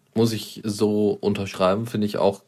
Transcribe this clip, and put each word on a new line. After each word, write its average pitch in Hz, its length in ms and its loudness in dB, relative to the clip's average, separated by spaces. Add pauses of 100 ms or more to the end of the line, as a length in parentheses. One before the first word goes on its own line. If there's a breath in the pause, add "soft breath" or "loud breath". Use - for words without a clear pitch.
(160)
muss 113 180 2
ich - 320 -10
so 104 560 2
unterschreiben, 98 640 0
finde 107 200 -2
ich 104 120 -2
auch, 98 300 2